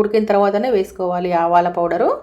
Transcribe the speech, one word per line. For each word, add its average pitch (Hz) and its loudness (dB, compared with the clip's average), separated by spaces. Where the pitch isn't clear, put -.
ఉడికిన 214 0
తర్వాతనే 202 2
వేసుకోవాలి 180 -2
ఆవాల 175 2
పౌడరు. 175 0